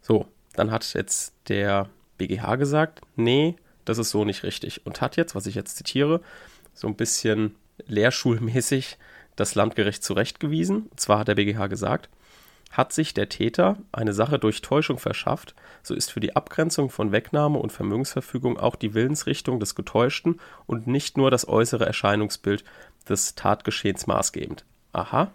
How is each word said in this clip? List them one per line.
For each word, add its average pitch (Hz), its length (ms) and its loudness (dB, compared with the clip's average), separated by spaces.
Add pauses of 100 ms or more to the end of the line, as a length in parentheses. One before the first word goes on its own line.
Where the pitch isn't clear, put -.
So, 107 260 2 (260)
dann 110 180 0
hat - 220 -4
jetzt - 400 -4 (160)
der 98 400 0 (280)
B 95 100 -4
G 92 140 -4
H 110 140 0
gesagt, 147 460 0 (140)
„Nee, 135 400 2 (300)
das 110 120 -2
ist 113 140 -2
so 107 120 2
nicht 101 200 -2
richtig.“ - 420 -8
Und - 160 -8
hat - 160 -2
jetzt, 165 180 -2
was 98 100 -6
ich 101 100 -6
jetzt - 220 -8
zitiere, 147 440 0 (520)
so - 140 -6
ein 107 80 -2
bisschen 110 600 0 (300)
lehrschulmäßig 117 1120 0 (380)
das - 200 -2
Landgericht 104 480 2
zurechtgewiesen. 160 840 -2
Und - 120 -20
zwar 104 200 4
hat 107 80 0
der 107 80 4
B 104 100 4
G 104 120 0
H 98 100 -2
gesagt, 98 420 -2 (640)
„Hat - 220 0
sich 156 220 -2
der 101 140 0
Täter 180 480 2 (140)
eine 107 220 -2
Sache 123 240 2
durch 110 240 0
Täuschung 143 380 0
verschafft, - 560 -4 (260)
so - 140 -6
ist - 160 -4
für - 80 -6
die 110 160 -2
Abgrenzung 160 560 0
von 107 200 -2
Wegnahme 147 460 0
und 107 140 -4
Vermögensverfügung 123 880 -2
auch 120 160 2
die 107 180 -4
Willensrichtung 127 680 0
des 104 140 -4
Getäuschten 143 680 0 (280)
und 117 180 -4
nicht 131 320 -2
nur 135 140 6
das 123 160 2
äußere 113 380 4
Erscheinungsbild 104 800 0 (460)
des - 240 0
Tatgeschehens - 720 0
maßgebend.“ - 600 -2 (260)
Aha 147 440 0